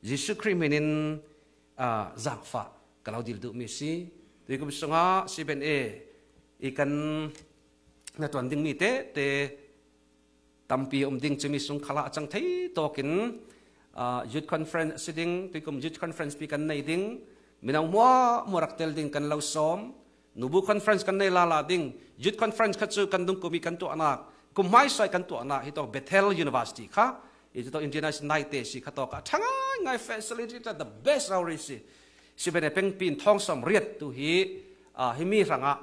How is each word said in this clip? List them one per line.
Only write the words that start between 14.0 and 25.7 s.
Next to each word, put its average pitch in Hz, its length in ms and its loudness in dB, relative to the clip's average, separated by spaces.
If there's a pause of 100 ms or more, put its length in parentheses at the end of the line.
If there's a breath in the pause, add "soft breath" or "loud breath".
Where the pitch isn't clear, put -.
youth 123 420 -4
conference 160 500 -2
si - 160 -8
ding, 175 400 -4
thì 160 80 -8
cũng 143 200 -6
youth 160 200 -6
conference 156 400 -6
pi 151 60 -8
cần 151 200 -2
này 147 200 -2
ding, 196 380 -2 (380 loud breath)
mình 127 140 0
ông 160 140 2
mua, 240 580 8
mua 185 120 2
rắc 160 180 -2
tel 160 160 0
ding 147 180 -2
cần 147 160 0
lâu 151 120 0
xóm, 165 520 0 (420 soft breath)
nubu 131 260 2
conference 202 460 2
cần 196 120 0
này 196 120 4
la 180 160 6
la 156 220 4
ding, 165 240 0 (320 loud breath)
youth 208 140 2
conference 220 400 2
khát 208 120 -2
chu 202 200 2
cần 180 160 2
dung 190 140 0
kumi 170 180 -2
cần 170 180 -4
tu 180 120 -6
anak, 151 300 2 (360 loud breath)
Kumai 202 320 8
sai 220 240 2
kan 180 160 0
tu 180 160 -8
na 135 160 -2
hitong 143 320 -6